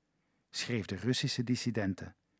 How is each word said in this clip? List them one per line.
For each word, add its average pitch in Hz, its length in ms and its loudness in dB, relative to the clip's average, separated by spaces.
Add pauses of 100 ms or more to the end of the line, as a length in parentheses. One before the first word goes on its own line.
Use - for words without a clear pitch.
(500)
schreef 113 360 -2
de 101 100 -4
Russische 127 480 2
dissidente 110 720 0 (260)